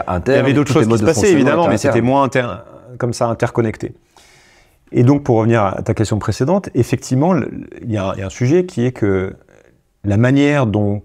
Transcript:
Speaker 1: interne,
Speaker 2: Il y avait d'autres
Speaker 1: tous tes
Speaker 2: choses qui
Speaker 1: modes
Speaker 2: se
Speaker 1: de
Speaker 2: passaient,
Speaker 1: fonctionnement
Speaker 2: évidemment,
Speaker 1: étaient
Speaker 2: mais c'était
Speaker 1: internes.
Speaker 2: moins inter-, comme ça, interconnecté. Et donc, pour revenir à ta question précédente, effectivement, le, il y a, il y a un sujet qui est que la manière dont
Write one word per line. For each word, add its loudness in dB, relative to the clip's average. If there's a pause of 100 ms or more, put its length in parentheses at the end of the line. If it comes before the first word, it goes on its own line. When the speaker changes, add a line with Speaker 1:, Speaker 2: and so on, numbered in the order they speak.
Speaker 1:
interne, 0
Speaker 2:
Il 2
y 0
avait 2
d'autres 2
Speaker 1:
tous -2
tes 4
Speaker 2:
choses 4
qui 0
Speaker 1:
modes 2
Speaker 2:
se -2
Speaker 1:
de 2
Speaker 2:
passaient, 2
Speaker 1:
fonctionnement 4
Speaker 2:
évidemment, 2
Speaker 1:
étaient 0
Speaker 2:
mais 0
c'était 0
Speaker 1:
internes. 0
Speaker 2:
moins 2
inter-, -6
comme -2
ça, -2
interconnecté. -2 (960)
Et 2
donc, 4
pour 2
revenir 2
à -2
ta -2
question 0
précédente, -2
effectivement, 0
le, -2 (320)
il -8
y -2
a, -4
il -12
y -6
a -6
un -6
sujet 0
qui -4
est 0
que -2 (680)
la 0
manière 2
dont -2